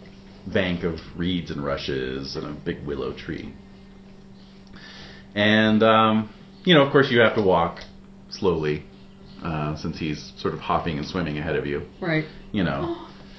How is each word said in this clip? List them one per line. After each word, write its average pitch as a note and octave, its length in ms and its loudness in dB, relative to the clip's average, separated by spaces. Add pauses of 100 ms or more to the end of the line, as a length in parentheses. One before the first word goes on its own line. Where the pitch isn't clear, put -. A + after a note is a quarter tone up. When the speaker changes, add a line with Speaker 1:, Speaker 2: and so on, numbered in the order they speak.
(480)
Speaker 1:
bank F2+ 360 0
of E2 160 -2 (160)
reeds F2 360 -2
and C#2+ 120 -6
rushes C2+ 720 -4
and D2+ 120 -6
a D2 40 -10 (140)
big C#2+ 220 -6
willow C#2 260 -6
tree. - 400 -10 (1800)
And, G#2+ 480 4
um, A2 460 6 (340)
you F3+ 100 6
know, D3 100 10
of C#3 80 2
course C3+ 200 6
you A#2 80 6
have A2 160 6
to A2+ 80 2
walk E2+ 380 2 (480)
slowly, D#2 540 0 (600)
uh, D2+ 320 -4
since E2 240 -8
he's D2+ 380 -6
sort E2+ 180 -4
of D2+ 60 -12
hopping E2 360 -2
and D2 80 -6
swimming D#2 320 -4
ahead D2+ 180 -4
of C#2 120 -2
you. C#2+ 160 -4 (180)
Speaker 2:
Right. D#3 240 -2 (260)
Speaker 1:
You G2+ 120 0
know. E2+ 340 -2
Speaker 3:
Oh. - 60 -16 (360)